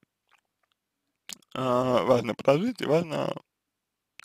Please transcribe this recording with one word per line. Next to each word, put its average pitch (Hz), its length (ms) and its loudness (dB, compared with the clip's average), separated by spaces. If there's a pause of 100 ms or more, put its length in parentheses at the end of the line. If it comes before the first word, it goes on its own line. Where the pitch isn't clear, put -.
(1500)
А, 127 480 2
важно 120 320 2
прожить 190 480 0
и 139 40 -4
важно, 147 480 -2 (920)